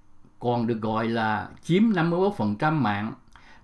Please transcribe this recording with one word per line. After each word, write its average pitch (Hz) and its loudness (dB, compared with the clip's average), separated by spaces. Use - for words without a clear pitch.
còn 120 0
được 113 -2
gọi 110 -2
là 110 -2
chiếm 180 2
năm 170 2
mươi 170 0
mốt 196 2
phần 104 -2
trăm 156 0
mạng, 104 0